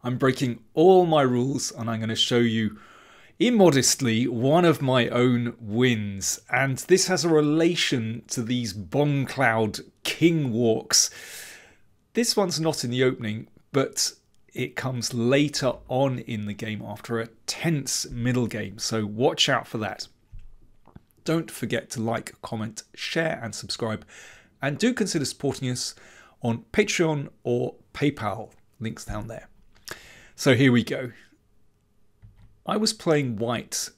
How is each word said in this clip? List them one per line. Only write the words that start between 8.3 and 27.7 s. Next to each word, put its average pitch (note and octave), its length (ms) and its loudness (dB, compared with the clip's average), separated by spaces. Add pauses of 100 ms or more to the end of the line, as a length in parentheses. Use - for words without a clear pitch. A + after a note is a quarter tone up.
these A#2+ 280 -2
Bongcloud A2+ 1080 0 (220)
King D#3 500 2
walks. A2+ 560 2 (1040)
This A#3 240 0
one's F3 220 0
not D#3 240 -2
in B2 80 -2
the B2+ 120 2
opening, B2+ 440 -2 (240)
but - 420 0 (400)
it - 220 -6
comes B2 360 -6
later C3+ 600 2 (140)
on B2+ 320 -2
in G#2+ 260 -6
the G#2 80 -6
game G#2+ 320 -8
after G#2+ 340 -8
a A2+ 100 -8 (180)
tense - 640 -4
middle B2 340 0
game. G#2 320 -8
So A2 300 -4
watch C3 420 -2
out A#2+ 160 -2
for - 140 -10
that. G2+ 280 -8 (1160)
Don't E3 260 -2
forget - 400 -6
to B2 100 -10
like, A2+ 440 -6
comment, A2 400 -10 (100)
share - 480 -4
and A2+ 140 -10
subscribe. - 500 -6 (560)
And C#3 160 -2
do A#3+ 160 2
consider F#3 320 -2
supporting - 460 -6
us - 240 -6 (480)
on - 280 -2
Patreon D#3+ 580 0 (120)
or B2 320 -4 (180)